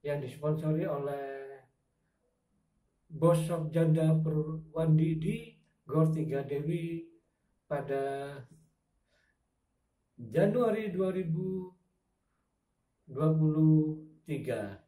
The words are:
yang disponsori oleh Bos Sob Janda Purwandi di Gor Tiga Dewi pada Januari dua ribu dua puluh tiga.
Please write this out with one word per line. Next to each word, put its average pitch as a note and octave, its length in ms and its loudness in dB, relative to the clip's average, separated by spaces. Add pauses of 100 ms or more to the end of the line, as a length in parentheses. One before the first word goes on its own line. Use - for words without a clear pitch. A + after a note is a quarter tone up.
yang C#3+ 160 -4
disponsori D#3 640 -2
oleh C#3 400 -4 (1800)
Bos D#3+ 380 4
Sob D#3+ 260 -4
Janda D#3+ 480 4
Purwandi D#3+ 960 2
di G3 380 -6 (320)
Gor D#3 260 2
Tiga C#3 320 -2
Dewi E3 600 -4 (580)
pada C#3 720 -6 (1800)
Januari G#3 760 2
dua F#3 200 0
ribu F#3 600 -4 (1300)
dua D#3 260 0
puluh D#3 680 4 (240)
tiga. A2+ 520 -6 (100)